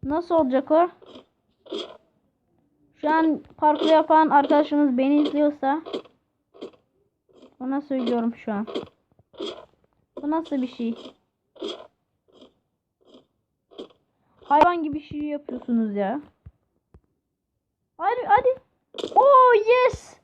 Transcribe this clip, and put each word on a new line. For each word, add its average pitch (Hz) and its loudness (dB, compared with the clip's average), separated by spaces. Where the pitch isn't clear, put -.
Nasıl 330 -4
olacak 277 0
o? 339 2
Şu 294 -4
an 311 0
parkur 302 0
yapan 311 4
arkadaşımız 294 2
beni 285 2
izliyorsa 294 -2
ona 269 -6
söylüyorum 240 -4
şu - -10
an. 208 -8
Bu 294 -6
nasıl 320 -4
bir 247 -8
şey? - -10
Hayvan 339 2
gibi 302 -10
şey - -14
yapıyorsunuz 247 -6
ya. 202 -4
Hadi 392 -4
hadi. 494 2
Oh 523 8
yes. 494 0